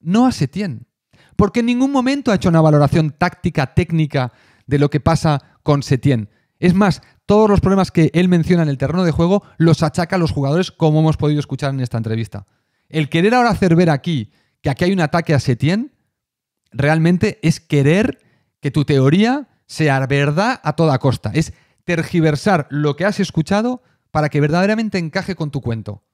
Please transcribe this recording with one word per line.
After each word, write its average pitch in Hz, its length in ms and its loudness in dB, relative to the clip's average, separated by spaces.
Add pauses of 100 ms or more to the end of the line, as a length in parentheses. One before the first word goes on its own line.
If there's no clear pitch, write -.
No 214 260 2
a 254 60 2
Setién. 151 540 -6 (480)
Porque - 240 0
en 233 80 0
ningún 247 240 0
momento 269 400 -2
ha 202 60 2
hecho 185 140 0
una 165 100 4
valoración 151 500 2
táctica, 160 640 -4
técnica 156 580 -2 (360)
de 143 100 0
lo 143 120 2
que 147 100 -2
pasa 160 640 -2
con 143 180 2
Setién. 123 480 0 (300)
Es 180 120 2
más, 190 300 0 (240)
todos 214 240 4
los 202 100 2
problemas 190 300 0
que 156 240 2
él 180 140 2
menciona 175 340 2
en 156 60 0
el 139 100 -4
terreno 151 260 -2
de 170 60 0
juego 180 320 0 (160)
los 165 240 4
achaca 165 340 -4
a - 20 0
los 165 120 -2
jugadores, 151 400 -2
como 156 300 0
hemos 156 160 2
podido 147 240 -2
escuchar 139 340 -6
en 135 60 -6
esta 123 180 -6
entrevista. 110 480 -6 (420)
El 151 220 -4
querer 185 240 2
ahora 240 160 2
hacer 175 240 2
ver 165 160 4
aquí 143 400 -4 (320)
que - 80 -4
aquí 143 140 -2
hay 180 80 2
un 190 80 -2
ataque 165 340 0
a 135 60 2
Setién, 180 520 -2 (800)
realmente 160 720 0
es 160 180 0
querer 151 600 0 (400)
que 143 100 -4
tu 151 140 -2
teoría 185 640 2 (180)
sea 135 400 -2
verdad 147 560 -2
a - 120 -4
toda 151 260 0
costa. 117 340 -2
Es 156 180 -2 (300)
tergiversar 165 880 0
lo 147 240 -2
que 170 100 -6
has 208 160 -2
escuchado 208 600 -2 (280)
para 151 180 -2
que 147 120 -2
verdaderamente 196 580 0
encaje 175 360 -6
con 151 160 -6
tu 135 100 -8
cuento. 110 540 -8